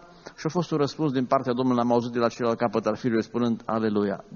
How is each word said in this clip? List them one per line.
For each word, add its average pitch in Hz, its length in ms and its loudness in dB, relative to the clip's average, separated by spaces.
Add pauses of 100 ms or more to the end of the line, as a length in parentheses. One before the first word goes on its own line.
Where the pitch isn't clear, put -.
(360)
și - 100 -6
a - 20 0
fost 165 220 -4
un 160 80 0
răspuns 143 340 0
din 127 140 0
partea 131 260 2
Domnului, 123 300 2
l-am 120 100 2
auzit 120 200 2
de 120 60 -2
la 117 100 4
celălalt 113 300 -2
capăt 113 280 0
al 107 100 0
firului 113 280 0
spunând: 120 400 -2
„Aleluia, 104 600 0 (120)